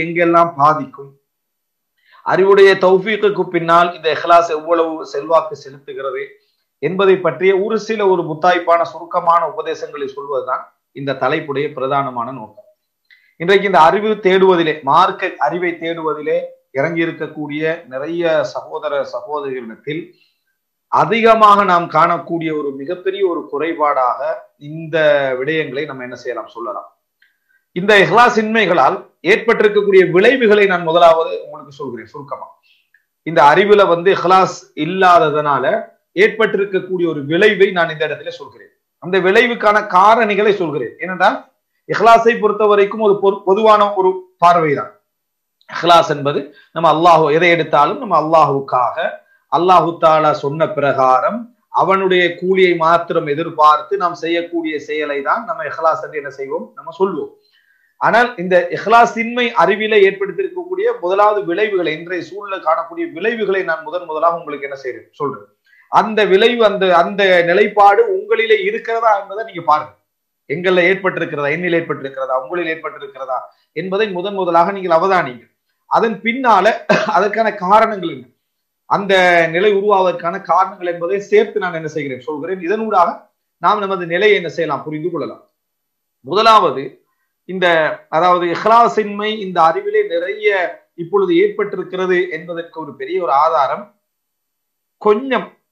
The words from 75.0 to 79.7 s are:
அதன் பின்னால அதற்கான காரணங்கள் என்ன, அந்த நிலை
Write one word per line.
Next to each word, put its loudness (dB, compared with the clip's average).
அதன் 0
பின்னால 2
அதற்கான 0
காரணங்கள் 0
என்ன, -12
அந்த 0
நிலை 2